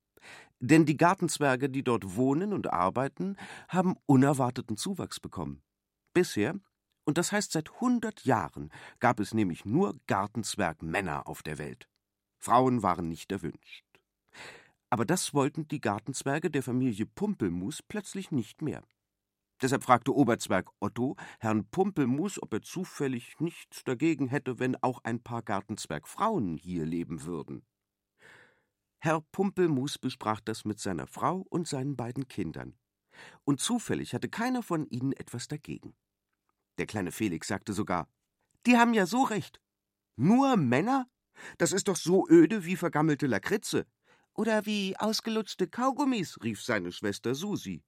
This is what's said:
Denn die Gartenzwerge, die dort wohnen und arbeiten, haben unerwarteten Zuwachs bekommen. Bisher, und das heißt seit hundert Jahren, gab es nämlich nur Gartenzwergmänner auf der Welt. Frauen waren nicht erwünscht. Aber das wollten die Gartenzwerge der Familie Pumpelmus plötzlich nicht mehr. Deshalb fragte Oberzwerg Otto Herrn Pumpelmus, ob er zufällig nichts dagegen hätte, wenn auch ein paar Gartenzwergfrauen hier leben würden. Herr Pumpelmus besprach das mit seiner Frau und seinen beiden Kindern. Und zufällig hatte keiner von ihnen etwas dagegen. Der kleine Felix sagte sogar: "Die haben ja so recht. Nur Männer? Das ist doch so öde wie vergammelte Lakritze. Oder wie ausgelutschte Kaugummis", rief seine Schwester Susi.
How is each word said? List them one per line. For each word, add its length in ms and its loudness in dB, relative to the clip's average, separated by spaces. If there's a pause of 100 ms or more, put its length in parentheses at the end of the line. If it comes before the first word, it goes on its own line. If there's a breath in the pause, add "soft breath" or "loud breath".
(580 loud breath)
Denn 280 8
die 100 2
Gartenzwerge, 720 2
die 140 -4
dort 320 0
wohnen 360 2
und 200 -2
arbeiten, 640 0 (320 loud breath)
haben 260 2 (120)
unerwarteten 680 4
Zuwachs 440 -6
bekommen. 420 -8 (500)
Bisher, 460 2 (460)
und 140 0
das 120 0
heißt 220 -2
seit 280 -6
hundert 440 -2
Jahren, 480 0 (280 loud breath)
gab 200 4
es 120 -2
nämlich 320 0
nur 300 2 (120)
Gartenzwergmänner 1200 -2
auf 140 -12
der 160 -8
Welt. 300 -12 (500)
Frauen 440 4
waren 260 0
nicht 240 -8
erwünscht. 520 -10 (1080 loud breath)
Aber 140 2
das 300 -2
wollten 340 0
die 120 -6
Gartenzwerge 680 -2
der 120 0
Familie 440 0
Pumpelmus 760 -4
plötzlich 480 -10
nicht 300 -4
mehr. 220 -6 (800)
Deshalb 220 0
fragte 300 4
Oberzwerg 560 2 (100)
Otto 360 -4 (220 loud breath)
Herrn 300 0
Pumpelmus, 760 0
ob 120 -8
er 80 -2
zufällig 800 -6
nichts 440 -8
dagegen 440 0
hätte, 300 -2
wenn 180 0
auch 280 -2
ein 180 -4
paar 200 -8
Gartenzwergfrauen 1120 -4
hier 300 -4
leben 380 -6
würden. 400 -8 (1400 soft breath)
Herr 200 2 (100)
Pumpelmus 680 0
besprach 420 -4
das 240 -8
mit 140 -4
seiner 280 -4
Frau 420 -4
und 180 -4
seinen 300 -6
beiden 320 -8
Kindern. 480 -8 (680 loud breath)
Und 160 2
zufällig 540 -2
hatte 140 -4
keiner 340 -4
von 240 -2
ihnen 260 -4
etwas 360 -10
dagegen. 460 -12 (840)
Der 80 0
kleine 260 -4
Felix 360 -2
sagte 240 -4
sogar: 360 -2 (580)
"Die 100 8
haben 180 6
ja 120 4
so 160 2
recht. 380 -4 (560)
Nur 400 6
Männer? 520 2 (480 loud breath)
Das 160 2
ist 160 0
doch 80 0
so 320 2
öde 360 8
wie 120 -2
vergammelte 500 0
Lakritze. 600 0 (480 soft breath)
Oder 320 0
wie 320 -2
ausgelutschte 680 -2
Kaugummis", 760 0
rief 200 -4
seine 300 0
Schwester 420 -2
Susi. 540 -6